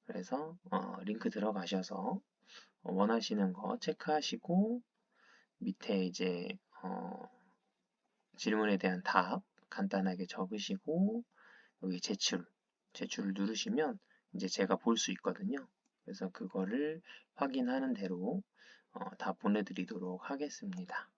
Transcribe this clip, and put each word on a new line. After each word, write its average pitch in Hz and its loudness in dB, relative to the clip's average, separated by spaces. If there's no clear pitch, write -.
그래서, 147 -6
어, 95 -2
링크 104 -2
들어가셔서 104 0
원하시는 202 4
거 208 -2
체크하시고 196 2
밑에 - 0
이제, - -2
어, - -8
질문에 208 4
대한 185 2
답 190 4
간단하게 95 0
적으시고 165 0
여기 185 0
제출, - 0
제출을 98 -2
누르시면 110 0
이제 92 -4
제가 98 2
볼 117 4
수 - 0
있거든요. 208 -2
그래서 190 -6
그거를 190 -2
확인하는 131 0
대로, 98 -2
어, - -8
다 - -4
보내드리도록 92 0
하겠습니다. 208 -6